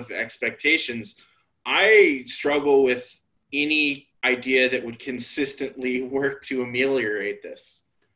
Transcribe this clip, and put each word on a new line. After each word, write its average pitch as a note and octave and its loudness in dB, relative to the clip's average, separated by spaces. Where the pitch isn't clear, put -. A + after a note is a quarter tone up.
of A#2 -14
expectations. A#2 -4
I F3 4
struggle C#3+ 2
with B2 0
any D3 -2
idea B2+ 2
that B2 -4
would A#2 -10
consistently B2+ -4
work C3+ -2
to C3 -2
ameliorate A#2+ -2
this. - -16